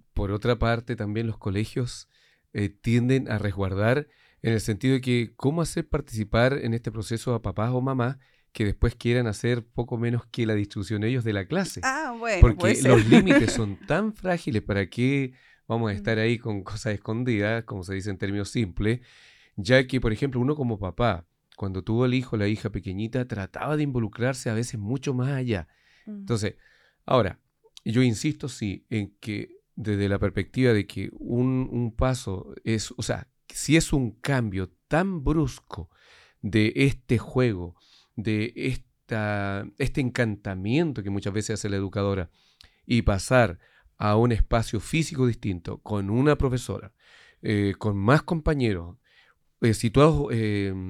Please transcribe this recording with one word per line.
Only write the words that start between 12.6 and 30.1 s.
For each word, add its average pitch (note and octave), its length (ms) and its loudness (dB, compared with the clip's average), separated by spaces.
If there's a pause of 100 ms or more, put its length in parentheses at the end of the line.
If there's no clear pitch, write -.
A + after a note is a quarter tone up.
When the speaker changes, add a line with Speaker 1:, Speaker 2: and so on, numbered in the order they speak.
Speaker 2:
ser. - 140 4
Speaker 1:
los A#2 160 8
límites F#3+ 460 6
Speaker 2:
<laughs> - 0 -
Speaker 1:
son G2+ 340 -2
tan G#3 260 0
frágiles, E3+ 500 -2
¿para G2 260 -2
qué C3 460 -2 (340)
vamos A2+ 220 0
a G2 40 -2
estar G#2 220 -2
Speaker 3:
Mm. A2 40 0
Speaker 1:
ahí A2+ 180 2
con G#2 260 -6
cosas G#2 300 -6
escondidas, A2+ 720 -2
como G2+ 200 -8
se F#2+ 100 -8
dice G2 160 -6
en F#2+ 80 -8
términos G2+ 320 -4
simples? A2 500 0 (560)
Ya B2+ 300 4
que, B2+ 140 -2
por A2+ 120 0
ejemplo, B2+ 280 -2
uno C#3 160 0
como A#2+ 240 -2
papá, F#2+ 460 -2 (300)
cuando F#2+ 260 -6
tuvo A#2 240 2
el B2 80 2
hijo, B2+ 220 -2
la G#2 100 0
hija G#2+ 240 -2
pequeñita, A2 560 -6
trataba A#2+ 500 -6
de D3+ 60 0
involucrarse B2+ 640 -2
a A2+ 60 0
veces A#2+ 240 -4
mucho B2+ 340 -4
más B2+ 180 0
allá. B2 360 -2 (400)
Speaker 3:
Mm. G#3+ 40 -14 (100)
Speaker 1:
Entonces, A2 340 -2 (500)
ahora, A2+ 360 0 (440)
yo A2+ 180 2
insisto, C#3 460 0
sí, - 420 -6
en G#2 300 -6
que G#2+ 360 -10 (180)
desde G2+ 340 -2
la G2 120 0